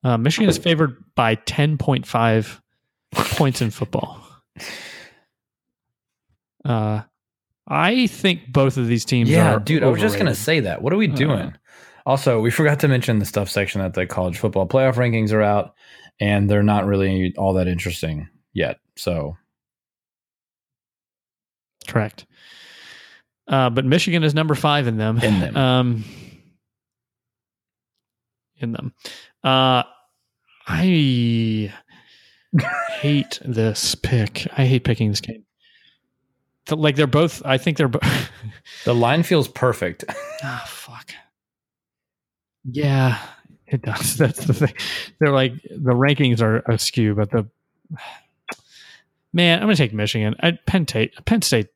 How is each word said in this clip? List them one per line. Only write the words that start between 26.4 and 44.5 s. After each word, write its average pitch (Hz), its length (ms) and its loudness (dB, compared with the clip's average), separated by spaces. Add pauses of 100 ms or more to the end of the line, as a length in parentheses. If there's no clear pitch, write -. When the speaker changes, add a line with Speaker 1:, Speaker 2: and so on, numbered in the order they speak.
Speaker 1:
in 117 160 -6
them. 123 200 -10 (520)
Uh, 131 400 4 (840)
I 120 1040 0 (800)
Speaker 2:
<laughs> 679 460 -2
Speaker 1:
hate 143 460 -2
this 110 500 -2
pick. - 540 -2 (100)
I 139 80 4
hate 127 160 2
picking 110 280 0
this 104 100 -2
game. 110 240 -14 (1200)
Th-, 151 100 -2
like, 151 200 2
they're 147 100 2
both, 151 380 2
I 135 140 0
think 156 180 -2
they're 151 100 2
bo- 120 140 -2 (400)
<laughs> - 440 -18
Speaker 2:
The 123 100 2
line 120 280 4
feels 160 260 2
perfect. - 600 -2
<laughs> - 60 -8 (280)
Speaker 1:
Ah, 127 260 -10
fuck. - 440 -20 (1600)
Yeah, 131 480 2 (480)
it 127 140 -2
does. - 360 -4
<laughs> - 20 -10
That's 127 260 0
the 165 80 0